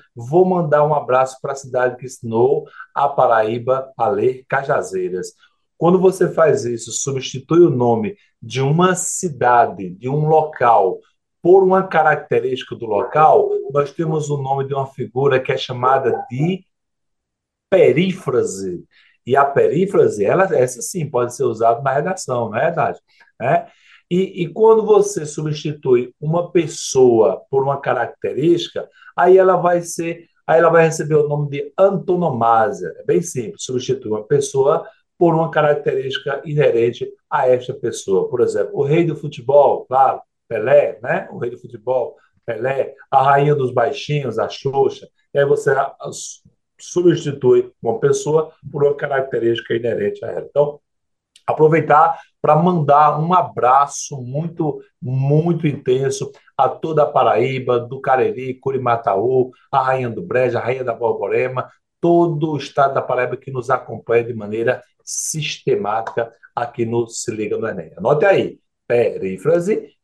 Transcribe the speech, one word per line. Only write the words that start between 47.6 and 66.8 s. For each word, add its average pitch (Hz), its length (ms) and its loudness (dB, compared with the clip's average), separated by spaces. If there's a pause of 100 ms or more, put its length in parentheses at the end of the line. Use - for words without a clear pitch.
uma - 180 -4
pessoa 151 520 0 (200)
por 143 120 -2
uma 143 120 2
característica 123 800 -2
inerente 110 520 -2
a 107 40 -8
ela. - 200 -8
Então, 147 300 0 (680)
aproveitar 151 720 4 (220)
pra 151 140 4
mandar 151 640 4
um 170 140 0
abraço 139 880 0
muito, 151 600 -6 (200)
muito 151 640 0
intenso 131 640 -2 (260)
a 131 120 2
toda 151 340 0
a - 40 2
Paraíba, 123 720 0
do 117 220 -10
Cariri, 127 580 -2
Curimataú, 123 920 0 (200)
a 135 100 2
Rainha 131 280 -2
do 104 120 -8
Brejo, 120 360 0
a 104 40 -2
Rainha 127 220 -4
da 120 100 -4
Borborema, 113 760 -4 (320)
todo 170 500 2
o 147 60 -4
estado 139 360 0
da 131 80 -2
Paraíba 123 360 -4
que - 140 -16
nos 123 180 -8
acompanha 117 560 -2
de 117 80 -10
maneira 110 480 -4 (220)
sistemática 113 1300 -6 (240)
aqui 117 300 -4